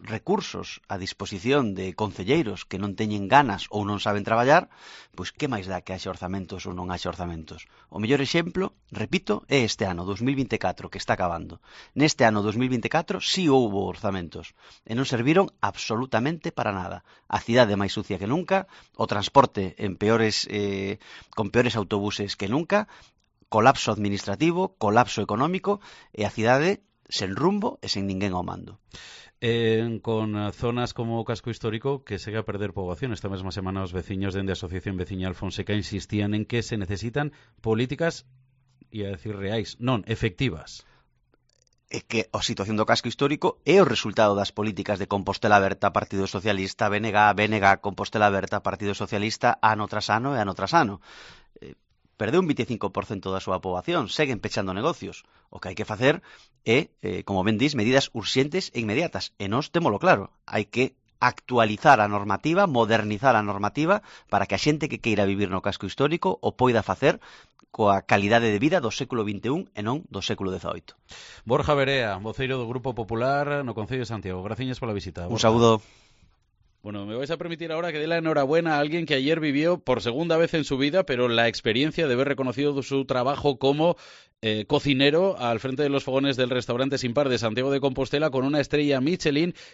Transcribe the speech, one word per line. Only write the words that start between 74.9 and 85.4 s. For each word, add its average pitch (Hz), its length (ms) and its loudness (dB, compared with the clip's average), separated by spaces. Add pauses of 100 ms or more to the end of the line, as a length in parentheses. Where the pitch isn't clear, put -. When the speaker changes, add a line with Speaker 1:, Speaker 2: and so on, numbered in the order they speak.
Speaker 2:
visita, 90 320 -8
Speaker 1:
Un 113 80 -2
Speaker 2:
Borja. 113 160 6
Speaker 1:
saúdo. 113 320 6 (1000)
Speaker 2:
Bueno, 101 220 -10
me 107 140 -8
vais 139 120 -6
a 165 60 -4
permitir 165 360 -8
ahora 170 180 -2
que 151 80 -6
dé 151 80 -2
la 170 120 2
enhorabuena 160 580 2
a - 20 2
alguien 151 280 0
que 143 120 2
ayer 151 220 2
vivió 151 380 2
por 123 220 0
segunda 160 380 0
vez 165 160 2
en 156 80 0
su 135 160 -2
vida, 147 240 2
pero 123 240 2
la 117 220 4
experiencia 135 580 0
de 127 80 2
ver 135 140 2
reconocido 139 540 0
su 135 240 -2
trabajo 131 520 0
como, 151 380 4 (440)
eh, 107 280 -2
cocinero 147 680 4
al 117 220 0